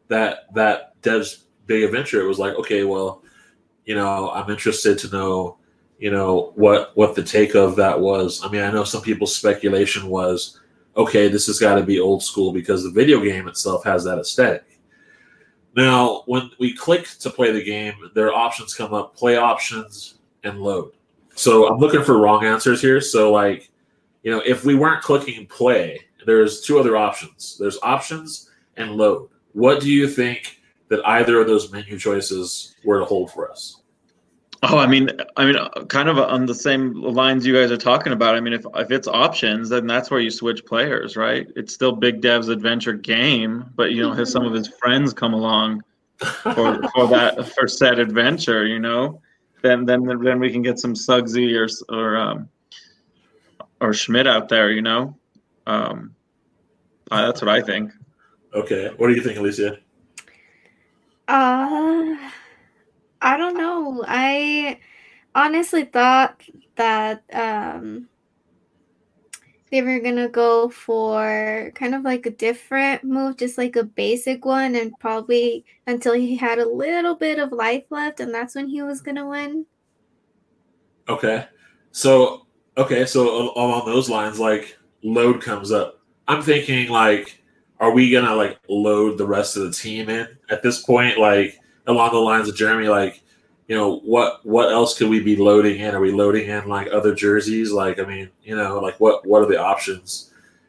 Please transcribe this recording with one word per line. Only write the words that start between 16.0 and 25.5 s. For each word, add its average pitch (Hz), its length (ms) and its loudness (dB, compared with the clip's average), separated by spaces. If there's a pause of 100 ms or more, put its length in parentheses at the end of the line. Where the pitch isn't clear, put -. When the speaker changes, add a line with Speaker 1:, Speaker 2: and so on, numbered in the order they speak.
Speaker 1:
when 123 320 -2
we 123 160 0
click 175 340 0 (120)
to 120 100 -8
play 120 200 0
the 107 140 -2
game, 104 300 -8 (200)
their 107 200 2
options 117 400 -2
come 107 180 -8
up, 101 240 -6
play 120 200 2
options 113 840 -2 (260)
and 101 160 -10
load. 98 320 -6 (420)
So 110 320 6
I'm 110 120 2
looking 147 260 4
for 127 140 6
wrong 104 260 6
answers 113 380 2
here. 135 180 4
So, 107 320 2
like, 101 380 0 (520)
you 113 80 -4
know, 113 140 -2
if 123 220 0
we 143 80 4
weren't 156 280 2
clicking 117 440 -2
play, 107 520 0 (280)